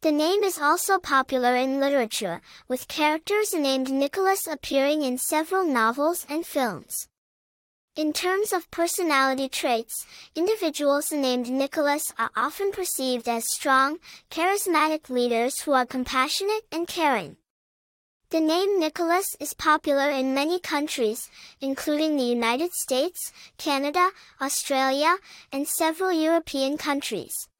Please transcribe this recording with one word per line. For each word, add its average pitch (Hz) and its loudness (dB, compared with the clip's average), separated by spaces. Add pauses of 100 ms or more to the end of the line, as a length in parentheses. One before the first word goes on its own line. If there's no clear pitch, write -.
The 320 2
name 339 2
is 370 -2
also 339 2
popular 262 2
in 262 0
literature, 226 0 (260)
with 254 -4
characters 320 0
named 269 0
Nicholas 381 0
appearing 294 0
in 254 -2
several 320 0
novels 285 0
and 320 -4
films. 220 -4 (880)
In 302 0
terms 381 0
of 359 -4
personality 277 0
traits, - -4 (300)
individuals 302 0
named 254 0
Nicholas 285 0
are 226 -4
often 302 -2
perceived 262 -4
as 233 -2
strong, 269 2 (320)
charismatic 320 0
leaders 240 0
who 294 0
are 254 4
compassionate 277 -2
and 339 -4
caring. 262 0 (920)
The 330 2
name 359 2
Nicholas 339 0 (140)
is 294 -8
popular 294 2
in 262 0
many 302 0
countries, 285 -2 (320)
including 294 0
the 269 2
United 240 0
States, - -4 (240)
Canada, 294 0 (300)
Australia, 277 2 (340)
and 277 -4
several 330 0
European 311 0
countries. 277 -6 (120)